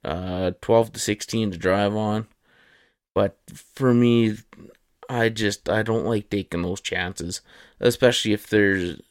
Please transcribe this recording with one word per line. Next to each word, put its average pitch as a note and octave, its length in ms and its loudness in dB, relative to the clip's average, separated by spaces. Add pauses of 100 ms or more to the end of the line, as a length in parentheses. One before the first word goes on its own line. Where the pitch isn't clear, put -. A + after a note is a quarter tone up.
uh, F2+ 560 -4
twelve A2+ 320 2
to - 80 -12
sixteen G#2+ 500 -4
to F2 80 -10
drive G2+ 380 0
on. G#2+ 300 -2 (880)
But G2+ 240 0 (360)
for B2+ 200 2
me, A#2 420 4 (720)
I A#2 220 0
just, A2 400 -4
I G#2+ 120 0
don't A2 220 -2
like G#2+ 240 -2
taking F2 340 -4
those F2+ 200 -6
chances, F2+ 580 -8 (400)
especially A#2+ 540 2
if - 120 -8
there's G2 540 0 (100)